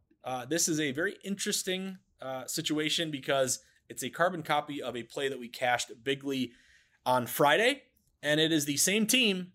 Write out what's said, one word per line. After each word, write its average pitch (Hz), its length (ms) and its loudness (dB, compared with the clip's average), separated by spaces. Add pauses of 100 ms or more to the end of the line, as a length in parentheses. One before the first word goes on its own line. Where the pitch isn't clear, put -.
(220)
Uh, 127 220 -6
this 160 240 2
is 156 100 0
a 147 140 0
very 165 320 -4
interesting, 190 720 -4 (240)
uh, 131 240 -8
situation 156 640 -2
because 135 500 0 (280)
it's - 140 -10
a 127 80 -6
carbon 170 320 0
copy 147 400 -2
of 123 120 -4
a 120 80 -6
play 139 280 -4
that 127 100 -6
we 120 80 -10
cashed 123 440 0 (120)
bigly 135 480 -2 (540)
on 127 200 4
Friday, 185 580 4 (380)
and 151 160 2
it 160 140 4
is 147 140 2
the 143 100 -2
same 208 300 2
team 202 480 2